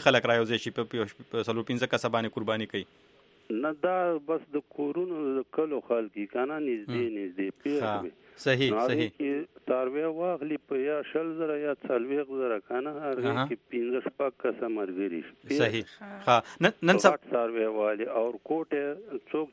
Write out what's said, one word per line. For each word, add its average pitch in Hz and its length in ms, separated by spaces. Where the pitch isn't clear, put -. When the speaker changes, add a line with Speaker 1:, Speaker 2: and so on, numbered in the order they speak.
Speaker 1:
خلک 123 260
رايوځي 117 320
شي، 113 80
په، 120 120
په، 113 220
په 113 120
څلور 113 260
پنځه 123 240
کسه 120 160
باندې 113 280
قرباني 110 280
کوي؟ 98 200
Speaker 2:
نه، 139 340
دا 180 140
بس 156 100
د 147 100
کورونو، 160 440
د 127 80
کلو 156 200
خلک 113 260
دي 101 160
که 123 120
نه، 151 140
نږدې، 123 460
Speaker 1:
هم. 113 120
Speaker 2:
نږدې، 95 300
پوه 143 180
Speaker 1:
ښه. 107 220
Speaker 2:
شوې؟ 90 160
Speaker 1:
صحیح، 131 280
Speaker 2:
نو 107 80
هغې 123 80
Speaker 1:
صحیح. 120 280
Speaker 2:
کې 143 160
څاروي 131 340
واخلي 156 400
په 139 120
یا 147 180
شل 160 320
زره 151 200
یا 147 140
څلوېښت 135 420
زره 117 260
که 123 180
نه، 151 60
هغې 123 400
Speaker 1:
اها. 127 160
Speaker 2:
کې 123 80
پنځه 123 340
شپږ 139 260
کسه 117 320
ملګري 92 500
شي، - 80
پوه 139 100
Speaker 1:
صحیح. 113 320
Speaker 2:
شوې؟ 202 360
Speaker 1:
ښه. 120 120
نن، 175 100
نن 190 160
سب-، 147 80
Speaker 2:
غټ - 200
څاروي 117 340
والي 107 280
او 117 200
کوټې 151 360
څوک 156 220